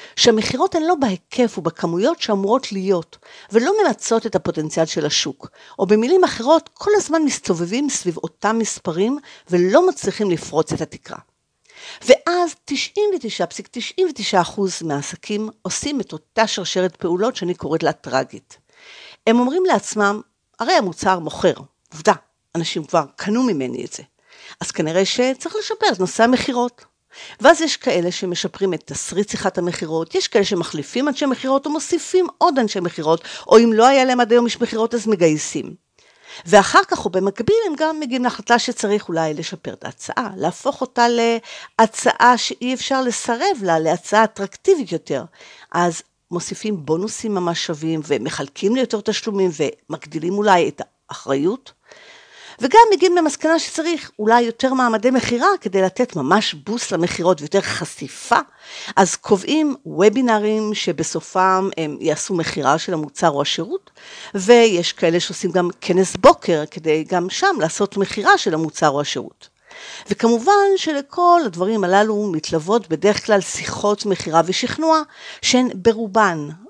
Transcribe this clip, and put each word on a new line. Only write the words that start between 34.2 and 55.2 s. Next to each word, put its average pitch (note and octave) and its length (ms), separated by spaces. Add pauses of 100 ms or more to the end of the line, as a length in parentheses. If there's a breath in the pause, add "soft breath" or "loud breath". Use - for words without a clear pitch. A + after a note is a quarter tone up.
עד A#3 120
היום A#3+ 120
איש A#3 160
מכירות A3+ 340
אז A3+ 120
מגייסים. D#3+ 680 (720 loud breath)
ואחר G3+ 420
כך - 160
או G#3 60
במקביל G3 460 (100)
הם E4 100
גם D#4 240
מגיעים B3+ 240
להחלטה A#3 340
שצריך G#3 500
אולי D#3+ 260
לשפר D#3 380
את - 120
ההצעה, - 520
להפוך F#3+ 440
אותה B3 280
להצעה A#3 1300
שאי - 360
אפשר C4 280
לסרב B3+ 600
לה, E3 160
להצעה E3+ 460
אטרקטיבית A3 680
יותר. D3+ 320 (480 loud breath)
אז F3 300 (280)
מוסיפים F3 560
בונוסים G3+ 480
ממש F3 320
שווים, D#3+ 400
ומחלקים C#3+ 720
ליותר A#3 240
תשלומים, G3+ 500 (400)
ומגדילים D#3+ 480
אולי F#3+ 300
את - 140 (280)
האחריות. D3+ 600 (880 loud breath)
וגם F4 200 (120)
מגיעים F4 240
למסקנה D#4+ 420
שצריך D#4+ 600
אולי A3+ 240
יותר A#3+ 320
מעמדי A#3+ 360
מכירה, B3+ 380 (120)